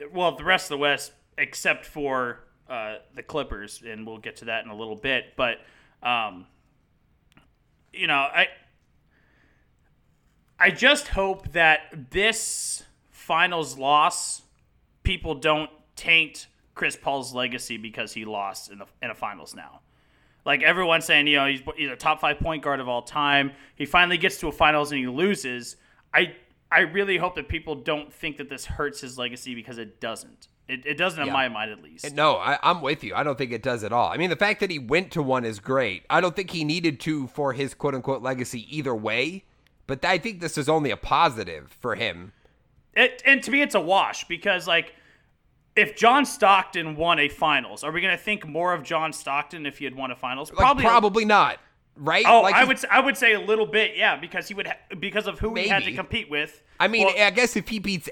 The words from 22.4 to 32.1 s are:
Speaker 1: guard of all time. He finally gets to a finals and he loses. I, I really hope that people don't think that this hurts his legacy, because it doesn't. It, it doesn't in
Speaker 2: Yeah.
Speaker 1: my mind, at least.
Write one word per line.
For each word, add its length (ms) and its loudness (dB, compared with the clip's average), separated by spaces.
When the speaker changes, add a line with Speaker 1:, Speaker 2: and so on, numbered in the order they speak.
Speaker 1:
guard 160 -2
of 80 -6
all 140 -2
time. 500 2
He 100 -6
finally 320 4
gets 200 0
to 100 -6
a 60 -2
finals 400 2
and 60 -2
he 80 -2
loses. 680 -2
I, 220 2
I 100 6
really 360 0
hope 180 -2
that 140 -8
people 260 -6
don't 380 -6
think 240 -10
that 120 -12
this 140 -12
hurts 380 -6
his 160 -12
legacy, 380 -10
because 220 -14
it 220 -14
doesn't. 480 -12
It, 160 -8
it 120 -4
doesn't 220 -2
in 80 -2
Speaker 2:
Yeah. 60 -2
Speaker 1:
my 160 0
mind, 220 -6
at 120 -18
least. 300 -12